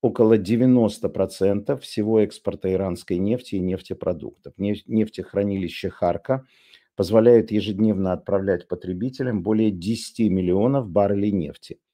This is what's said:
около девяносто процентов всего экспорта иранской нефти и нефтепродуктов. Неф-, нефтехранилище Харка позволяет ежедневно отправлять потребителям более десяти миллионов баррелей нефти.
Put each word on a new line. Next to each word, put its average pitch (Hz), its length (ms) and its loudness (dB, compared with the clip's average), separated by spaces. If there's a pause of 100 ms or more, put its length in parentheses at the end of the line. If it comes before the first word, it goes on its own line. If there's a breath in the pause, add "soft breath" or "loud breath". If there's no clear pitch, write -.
около 113 360 4
девяносто 113 680 2
процентов 101 760 -2
всего 110 360 0
экспорта 98 540 -2
иранской 92 440 -4
нефти 104 380 -2
и 95 60 -2
нефтепродуктов. 90 960 -8
Неф-, 101 300 -4
нефтехранилище 101 1000 -4
Харка 131 560 -4 (500 soft breath)
позволяет 113 560 6
ежедневно 98 640 0
отправлять 98 540 -2
потребителям 107 720 -6
более 107 300 2
десяти 110 580 -4
миллионов 98 580 0
баррелей 101 440 2
нефти. 80 480 -6 (140)